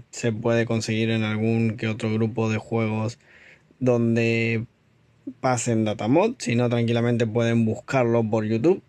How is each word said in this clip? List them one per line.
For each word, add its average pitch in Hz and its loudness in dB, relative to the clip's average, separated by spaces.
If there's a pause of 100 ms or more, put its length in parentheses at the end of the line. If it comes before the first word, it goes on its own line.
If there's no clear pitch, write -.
(120)
se - -4
puede 117 0
conseguir 113 -2
en 113 0
algún 110 0
que 113 -6
otro 110 -4
grupo 110 -2
de 107 -2
juegos 110 -4 (600)
donde 117 2 (720)
pasen 120 0
data 104 -2
mod. 165 2
Si - -2
no, 120 2
tranquilamente 117 0
pueden 117 2
buscarlo 117 0
por 107 -2
YouTube. 113 2